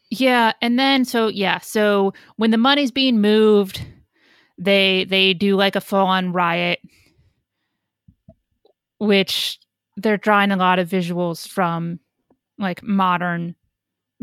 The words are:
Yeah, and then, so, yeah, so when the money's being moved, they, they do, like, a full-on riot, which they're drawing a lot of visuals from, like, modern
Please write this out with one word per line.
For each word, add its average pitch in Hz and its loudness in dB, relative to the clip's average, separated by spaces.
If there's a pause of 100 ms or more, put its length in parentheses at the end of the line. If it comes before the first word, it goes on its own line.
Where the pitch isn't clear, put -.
(120)
Yeah, 240 2
and 240 0
then, 269 2
so, 226 -2
yeah, 190 -2
so 202 0 (220)
when 220 0
the 226 2
money's 277 2
being 262 0
moved, 208 2 (760)
they, 190 2
they 190 2
do, 196 0
like, 196 0
a 190 -2
full-on 185 0
riot, 175 -2 (2250)
which 196 -2 (380)
they're 208 -2
drawing 202 2
a 196 -2
lot 180 2
of 175 -2
visuals 175 -4
from, 170 -4 (580)
like, 190 -6
modern 175 -2 (680)